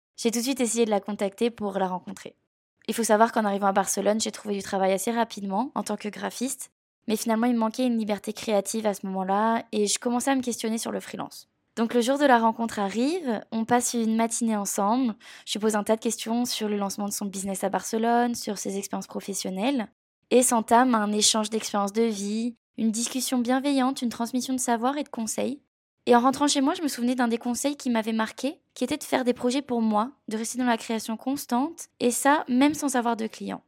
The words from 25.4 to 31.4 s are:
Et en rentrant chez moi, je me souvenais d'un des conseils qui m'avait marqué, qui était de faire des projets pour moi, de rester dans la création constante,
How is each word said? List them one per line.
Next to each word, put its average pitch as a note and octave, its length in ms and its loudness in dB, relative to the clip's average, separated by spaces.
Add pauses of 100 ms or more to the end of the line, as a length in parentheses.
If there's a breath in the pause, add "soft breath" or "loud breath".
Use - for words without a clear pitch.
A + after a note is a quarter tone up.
Et A#3+ 100 8
en A#3 40 8
rentrant C4+ 280 2
chez C#4+ 140 2
moi, C#4+ 100 2
je F4+ 80 -4
me D#4+ 80 -2
souvenais A#3+ 260 0
d'un B3 140 0
des A#3 80 0
conseils A#3+ 400 -2
qui - 140 -4
m'avait A3+ 240 0
marqué, A3 440 -4 (140)
qui - 100 -4
était C4 140 -2
de C#4+ 80 -8
faire C4 200 0
des A#3+ 100 4
projets B3 260 0
pour B3 220 -2
moi, A3 300 2 (160)
de G#3+ 100 -4
rester A3+ 180 -6
dans B3+ 80 -2
la A#3 140 2
création A3 400 -4
constante, C#4 720 -4 (120)